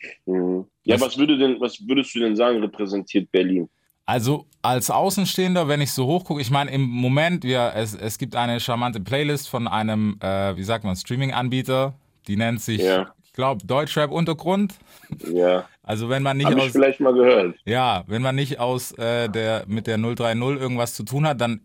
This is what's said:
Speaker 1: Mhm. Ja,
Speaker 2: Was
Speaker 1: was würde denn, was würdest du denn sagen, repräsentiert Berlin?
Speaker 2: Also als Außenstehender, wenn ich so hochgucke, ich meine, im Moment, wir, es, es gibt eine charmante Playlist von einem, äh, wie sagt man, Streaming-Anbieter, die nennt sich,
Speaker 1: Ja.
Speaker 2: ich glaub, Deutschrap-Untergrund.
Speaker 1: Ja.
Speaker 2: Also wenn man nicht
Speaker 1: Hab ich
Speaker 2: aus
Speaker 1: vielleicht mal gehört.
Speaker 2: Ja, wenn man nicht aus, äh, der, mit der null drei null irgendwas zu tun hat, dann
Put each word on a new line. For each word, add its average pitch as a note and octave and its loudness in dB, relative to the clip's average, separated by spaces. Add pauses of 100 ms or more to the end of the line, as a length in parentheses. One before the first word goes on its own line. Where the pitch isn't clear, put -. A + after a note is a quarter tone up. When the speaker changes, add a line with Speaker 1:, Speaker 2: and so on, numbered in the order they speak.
(260)
Speaker 1:
Mhm. F#2 -2 (180)
Ja, A2+ 4
Speaker 2:
Was B2 0
Speaker 1:
was B2+ 0
würde D3 4
denn, C3 2
was A#2 -6
würdest C3+ 0
du A#2+ -2
denn A2+ 2
sagen, A#2+ 4
repräsentiert G2 -4
Berlin? F#2 2 (360)
Speaker 2:
Also B2+ 0 (160)
als B2 0
Außenstehender, F3+ 0
wenn D3 2
ich C3+ 0
so C3 0
hochgucke, D#3+ -2
ich A#2+ -2
meine, C#3 2
im C3+ 0
Moment, C3 2
wir, B2 2
es, A2 -2
es G#2+ -8
gibt B2 -8
eine A#2+ 0
charmante A#2+ -2
Playlist C#3+ -2
von A#2 -4
einem, G#2+ 0
äh, G2 -2
wie F#2+ -6
sagt A2 -2
man, F#2+ -2
Streaming-Anbieter, C3 -2 (340)
die G2+ -2
nennt A2+ 0
sich, A2 -2
Speaker 1:
Ja. F#2 2 (120)
Speaker 2:
ich - -20
glaub, B2+ -2
Deutschrap-Untergrund. D#3+ 0 (560)
Speaker 1:
Ja. F2+ 2 (160)
Speaker 2:
Also A2 -4
wenn C3+ 0
man C#3 0
nicht C#3 2
Speaker 1:
Hab B2+ 4
ich C3+ 4
Speaker 2:
aus C3 0
Speaker 1:
vielleicht C3+ 4
mal C3 4
gehört. A#2+ 6 (100)
Speaker 2:
Ja, A2+ 0
wenn A2 -2
man C3 0
nicht C#3 -2
aus, B2 -2
äh, A#2 -2
der, A2 -2
mit G#2+ -4
der A2 0
null A#2 -2
drei A#2 0
null C3 -2
irgendwas B2 -2
zu A#2 -10
tun C#3 -2
hat, C3+ -2
dann A#2+ -2